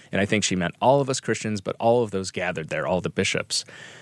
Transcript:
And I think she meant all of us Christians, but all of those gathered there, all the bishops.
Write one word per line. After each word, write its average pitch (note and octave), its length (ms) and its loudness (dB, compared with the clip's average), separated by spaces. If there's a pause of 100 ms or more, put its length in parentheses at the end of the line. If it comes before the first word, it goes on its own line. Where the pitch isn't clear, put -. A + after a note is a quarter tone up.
(120)
And F#2+ 80 0
I G2 60 4
think G#2 180 2
she - 120 0
meant F2 260 -2
all C3 180 6
of C3+ 100 -2
us C3 120 0
Christians, G#2+ 400 -4
but - 180 -6
all A#2 240 4
of G#2+ 80 -4
those F#2+ 200 -4
gathered F2 380 -4
there, D2+ 160 -4
all F2 160 0
the E2 80 -2
bishops. - 560 -2 (360)